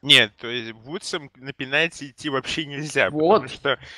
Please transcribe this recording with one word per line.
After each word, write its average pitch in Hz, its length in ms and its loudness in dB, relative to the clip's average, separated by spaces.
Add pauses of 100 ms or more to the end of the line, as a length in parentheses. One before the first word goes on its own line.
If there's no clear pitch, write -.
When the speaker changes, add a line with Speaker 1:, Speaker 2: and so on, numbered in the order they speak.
Speaker 1:
Нет, 127 340 6
то 117 120 -10
есть 113 240 -8
вудсам 143 640 -10
на 131 160 -14
пенальти 143 560 -4
идти 143 200 -8
вообще 139 360 -4
нельзя, 139 460 -2
потому 156 360 2
Speaker 2:
Вот. - 20 -12
Speaker 1:
что 135 300 -4 (180)